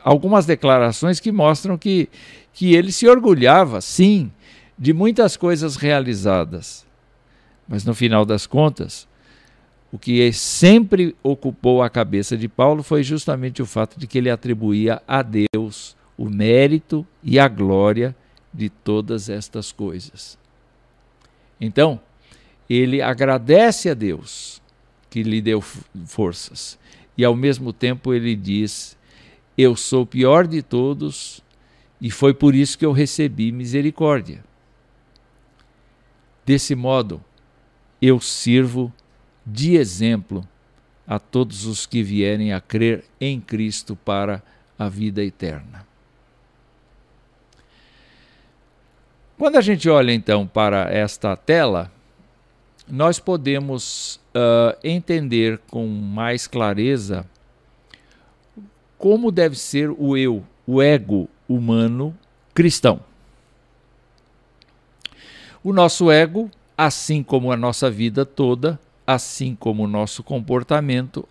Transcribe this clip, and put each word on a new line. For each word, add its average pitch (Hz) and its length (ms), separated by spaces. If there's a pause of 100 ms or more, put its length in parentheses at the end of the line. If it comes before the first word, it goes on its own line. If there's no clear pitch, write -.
algumas 165 400
declarações 143 760
que 220 140
mostram 170 460
que, 185 300 (440)
que 180 220
ele 185 180
se 233 160
orgulhava, 165 720
sim, 185 500 (480)
de 139 140
muitas 208 440
coisas 160 400
realizadas. 101 1120 (800)
Mas 104 180
no 113 100
final 110 300
das 107 220
contas, - 600 (840)
O 101 60
que 120 340
sempre 190 920
ocupou 127 600
a 117 80
cabeça 101 460
de 110 120
Paulo 147 340
foi 147 220
justamente 131 560
o 123 60
fato - 340
de 135 60
que 120 100
ele 123 140
atribuía 110 760
a 135 160
Deus 107 720 (220)
o 113 120
mérito 139 800 (160)
e 123 160
a 139 100
glória 104 680 (380)
de - 160
todas 107 600
estas 104 440
coisas. - 680 (1200)
Então, 131 400 (680)
ele 127 340
agradece 135 840
a 151 60
Deus - 680 (480)
que 113 120
lhe 110 180
deu 107 200
f-, - 200 (260)
forças. - 720 (380)
E, 123 80
ao 120 100
mesmo 127 380
tempo, 127 420
ele 120 200
diz, 101 600 (600)
"Eu 127 200
sou 131 260
o 117 40
pior 135 400
de 160 160
todos 139 800 (580)
e 117 100
foi 139 220
por 143 220
isso 139 240
que 165 80
eu 147 60
recebi 131 600
misericórdia. 135 920 (2000)
Desse 139 300
modo, 123 480 (800)
eu 127 200
sirvo 123 720 (540)
de 139 300
exemplo 101 680 (600)
a 104 120
todos 107 480
os 110 180
que 117 180
vierem 104 500
a 92 80
crer 113 440 (160)
em 135 200
Cristo 107 560
para 101 460 (360)
a 104 100
vida 101 340
eterna." 87 640 (3500)
Quando 302 140
a 254 40
gente 190 280
olha, 131 240
então, 104 340
para 101 420
esta 101 480
tela, 110 540 (960)
nós 151 300
podemos, 139 1000 (120)
ah, 117 520
entender 139 760 (100)
com 117 200
mais 107 580
clareza 104 800 (1700)
como 220 360
deve 160 260
ser 147 320
o 139 260
eu, 123 280 (200)
o 131 160
ego 104 480 (200)
humano 120 680 (380)
cristão. 151 460 (2750)
O 196 80
nosso 175 360
ego, 165 400 (300)
assim 156 420
como 127 300
a 123 60
nossa 123 340
vida 113 340
toda, 135 540 (260)
assim 131 520
como 107 260
o 104 60
nosso 104 340
comportamento, 127 1080